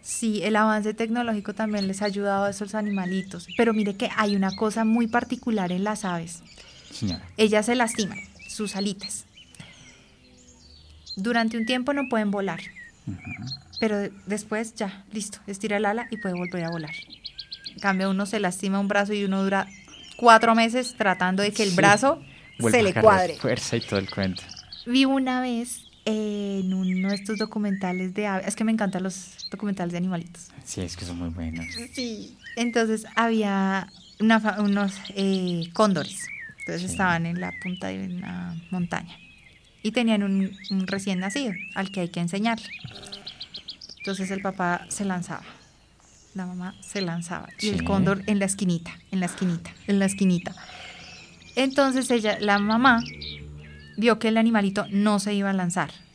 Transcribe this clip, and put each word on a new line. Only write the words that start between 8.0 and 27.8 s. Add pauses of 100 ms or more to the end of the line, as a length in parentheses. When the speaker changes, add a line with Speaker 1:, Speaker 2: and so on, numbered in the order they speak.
Speaker 1:
sus
alitas. (1900)
Durante
un
tiempo
no
pueden
volar, (460)
Speaker 2:
Ujú. (600)
Speaker 1:
pero
de-, (140)
después
ya,
listo,
estira
el
ala
y
puede
volver
a
volar. (800)
En
cambio,
uno
se
lastima
un
brazo
y
uno
dura (480)
cuatro
meses
tratando
de
que
el
Speaker 2:
Sí.
Speaker 1:
brazo (360)
Speaker 2:
Vuelve
Speaker 1:
se
Speaker 2:
a
Speaker 1:
le
Speaker 2:
agarrar
Speaker 1:
cuadre.
Speaker 2:
fuerza
y
todo
el
cuento. (440)
Speaker 1:
Vi
una
vez, (240)
eh,
en
uno
de
estos
documentales